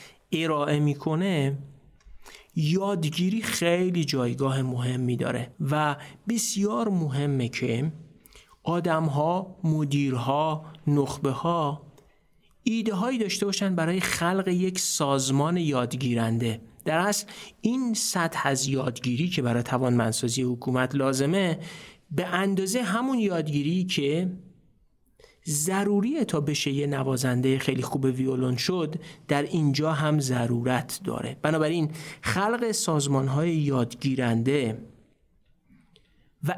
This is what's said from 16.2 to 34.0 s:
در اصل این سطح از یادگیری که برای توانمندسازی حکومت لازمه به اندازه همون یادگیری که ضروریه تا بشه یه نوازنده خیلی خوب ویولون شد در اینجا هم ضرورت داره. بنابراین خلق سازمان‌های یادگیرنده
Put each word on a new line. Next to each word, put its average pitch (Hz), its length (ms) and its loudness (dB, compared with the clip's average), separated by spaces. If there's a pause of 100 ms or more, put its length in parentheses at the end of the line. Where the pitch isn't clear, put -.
در 156 120 0
اصل 202 280 0 (360)
این 240 320 2
سطح - 540 0
از 139 200 2
یادگیری 127 640 0
که 156 120 -2
برای 120 220 2
توانمندسازی 120 800 2
حکومت 127 540 0
لازمه 143 640 2 (520)
به 175 160 -2
اندازه 190 560 0
همون 240 360 0
یادگیری 165 640 0
که 170 480 0 (1160)
ضروریه 202 800 0
تا 151 160 0
بشه 143 300 -2
یه 143 160 0
نوازنده 131 720 2
خیلی 131 240 -2
خوب 135 240 -2
ویولون 127 500 0
شد 165 400 -2 (320)
در 143 160 2
اینجا 151 500 2
هم 151 260 2
ضرورت 123 840 0
داره. 117 380 -6
بنابراین 156 500 0 (300)
خلق 226 500 0
سازمان‌های 143 840 0
یادگیرنده 127 1300 0 (1600)